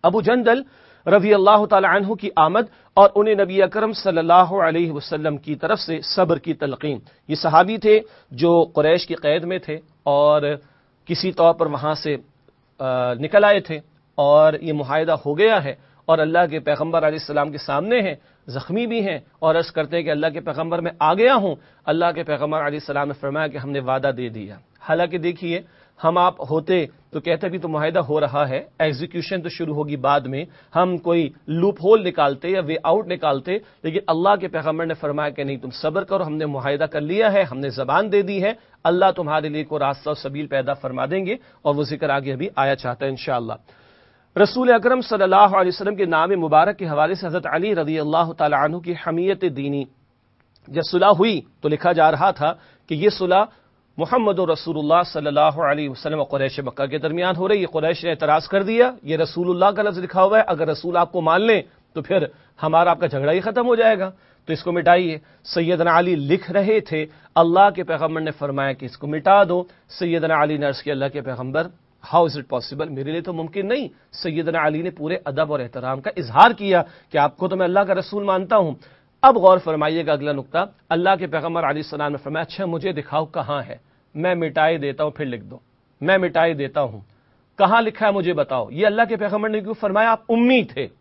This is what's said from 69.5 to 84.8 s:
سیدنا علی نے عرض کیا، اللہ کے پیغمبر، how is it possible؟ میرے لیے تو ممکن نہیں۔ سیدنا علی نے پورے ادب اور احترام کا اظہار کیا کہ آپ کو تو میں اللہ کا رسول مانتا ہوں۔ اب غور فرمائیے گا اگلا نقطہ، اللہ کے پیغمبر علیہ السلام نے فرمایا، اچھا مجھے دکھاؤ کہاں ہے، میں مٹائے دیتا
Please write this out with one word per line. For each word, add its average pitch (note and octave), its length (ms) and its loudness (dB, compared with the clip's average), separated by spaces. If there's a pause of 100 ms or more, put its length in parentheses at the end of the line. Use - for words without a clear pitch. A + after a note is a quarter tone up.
سیدنا D#3+ 540 0
علی D3+ 140 0
نے C#3+ 100 -4
عرض C#3 160 -4
کیا، D3 100 -6
اللہ C3+ 200 -4
کے C#3+ 80 -8
پیغمبر، C3 460 -6 (380)
how E3+ 200 2
is C#3 120 -2
it C3+ 180 -12
possible؟ C#3+ 360 -6
میرے C3+ 220 -8
لیے E3+ 80 -4
تو F3 120 -10
ممکن E3 360 -6
نہیں۔ B3 200 -2 (240)
سیدنا D#3+ 540 -2
علی D#3 160 0
نے F3+ 80 -6
پورے D#3+ 340 -6
ادب D3 280 -2
اور C#3 80 -4
احترام B2+ 400 -8
کا - 160 -8
اظہار D3 340 4
کیا F#3+ 320 0 (280)
کہ D#3 80 -2
آپ D3 180 0
کو F#3 120 -6
تو F#3 80 -4
میں F#3 100 -2
اللہ F#3 140 0
کا F#3+ 140 -2
رسول G3+ 300 -6
مانتا F#3+ 320 0
ہوں۔ E3 180 2 (480)
اب C4 140 10
غور F#3 220 8
فرمائیے D#3 480 -2
گا D#3 60 0
اگلا D3 200 -2
نقطہ، D#3+ 340 -4 (220)
اللہ F3 300 2
کے F3+ 80 -6
پیغمبر D#3+ 440 -4
علیہ D3+ 140 -4
السلام D3 280 -6
نے C#3 100 -8
فرمایا، D#3 200 -6
اچھا G3 220 -8
مجھے E3+ 280 -4
دکھاؤ D3 320 -4
کہاں C#3+ 420 -6
ہے، - 100 -14 (380)
میں F3 200 -2
مٹائے D#3+ 420 0
دیتا C#3+ 280 -4